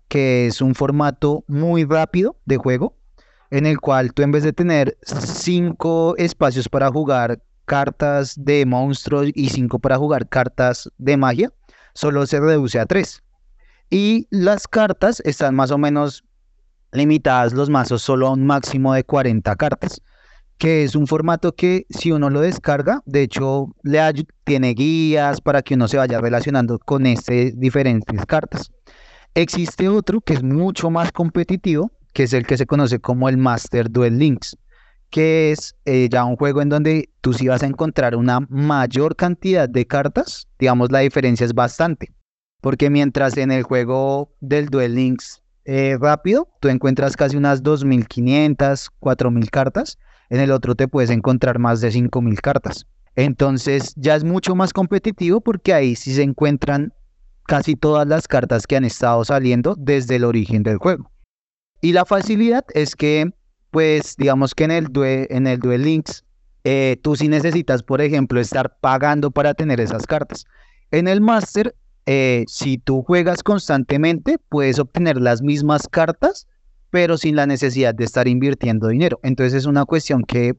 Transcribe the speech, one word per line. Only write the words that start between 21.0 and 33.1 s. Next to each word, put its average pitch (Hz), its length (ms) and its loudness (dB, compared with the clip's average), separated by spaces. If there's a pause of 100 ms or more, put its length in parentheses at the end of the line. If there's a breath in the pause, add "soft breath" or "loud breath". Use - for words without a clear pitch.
formato 160 480 0
que 185 340 0
si - 220 -4
uno 147 180 0
lo 139 120 0
descarga, 165 640 -2
de 139 180 0
hecho 135 500 -4 (100)
le 147 160 0
ayu-, 156 280 0 (160)
tiene 131 300 0
guías 151 680 0
para 143 200 0
que 139 140 -2
uno 120 120 2
se 139 100 0
vaya 123 220 0
relacionando 120 600 0
con 135 260 0
este, 123 500 0
diferentes 123 680 0
cartas. - 460 -4 (640 soft breath)
Existe 175 540 -2
otro 208 320 0
que - 120 -2
es 131 100 -2
mucho 165 480 -2
más 170 200 -2
competitivo, 170 800 -2 (220)
que 139 100 2
es 120 100 -2
el 120 120 0
que 135 120 0
se 123 100 0
conoce 131 320 2
como 127 280 -2